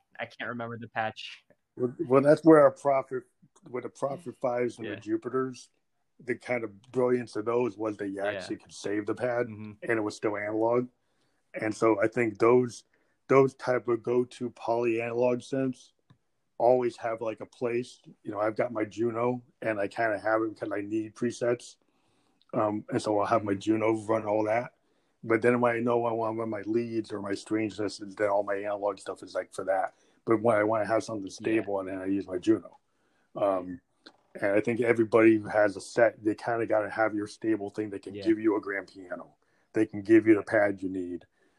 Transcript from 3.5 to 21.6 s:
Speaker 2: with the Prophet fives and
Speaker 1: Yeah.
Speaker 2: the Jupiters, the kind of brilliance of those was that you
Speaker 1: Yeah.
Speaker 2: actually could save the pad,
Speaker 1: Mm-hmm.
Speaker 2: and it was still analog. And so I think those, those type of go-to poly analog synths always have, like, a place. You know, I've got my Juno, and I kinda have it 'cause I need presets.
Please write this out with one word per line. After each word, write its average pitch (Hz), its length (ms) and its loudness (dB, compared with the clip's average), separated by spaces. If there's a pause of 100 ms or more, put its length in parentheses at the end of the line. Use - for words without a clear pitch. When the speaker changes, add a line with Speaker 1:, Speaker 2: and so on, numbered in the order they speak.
Speaker 2:
with 123 160 -8
the 113 40 -10
Prophet 135 520 -8
fives 123 380 -2
and 113 80 -10
Speaker 1:
Yeah. 104 40 -8
Speaker 2:
the 101 60 -8
Jupiters, 120 760 -6 (540)
the - 120 -4
kind 123 280 -4
of 101 160 -12 (120)
brilliance 123 440 0
of 107 100 -4
those 117 300 0
was 107 200 -4
that 101 140 -6
you 98 100 -8
Speaker 1:
Yeah. 101 100 -2
Speaker 2:
actually 98 280 -6
could - 140 -20
save 104 340 -4
the 110 80 -2
pad, 120 340 -2
Speaker 1:
Mm-hmm. 107 240 -12 (100)
Speaker 2:
and 120 100 -2
it 110 100 0
was 104 140 -4
still 104 200 -2
analog. 110 520 0 (720)
And 107 140 -2
so 110 280 2
I 110 60 4
think 110 300 -2
those, 120 460 4 (440)
those 135 260 6
type 120 340 -2
of 113 140 0
go-to 123 480 -2
poly 117 520 -2
analog 123 380 0
synths 131 520 -4 (680)
always 120 400 4
have, 113 220 -6
like, 110 200 -6
a 104 60 -14
place. 120 540 -6 (220)
You 110 100 -10
know, 101 80 -6
I've 107 160 0
got 120 160 -2
my 107 120 -4
Juno, 117 580 -2 (200)
and 110 180 -2
I 101 80 -2
kinda 110 320 -2
have 110 220 0
it 107 160 -4
'cause 107 140 -8
I 101 100 -4
need 107 340 -6
presets. 120 600 -2 (760)